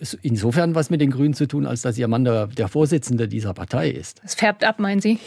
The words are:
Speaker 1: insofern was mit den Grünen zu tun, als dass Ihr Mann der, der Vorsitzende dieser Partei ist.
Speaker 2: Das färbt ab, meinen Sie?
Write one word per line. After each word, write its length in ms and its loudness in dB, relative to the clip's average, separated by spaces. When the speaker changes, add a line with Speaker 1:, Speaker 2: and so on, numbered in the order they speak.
Speaker 1:
insofern 520 2
was 140 0
mit 140 2
den 80 4
Grünen 240 2
zu 120 0
tun, 200 -2
als 160 -4
dass 160 -2
Ihr 100 0
Mann 160 2
der, 220 2
der 220 -4
Vorsitzende 600 2
dieser 240 -4
Partei 380 -2
ist. 320 -10
Speaker 2:
Das 120 -8
färbt 300 0
ab, 140 0
meinen 240 0
Sie? 240 2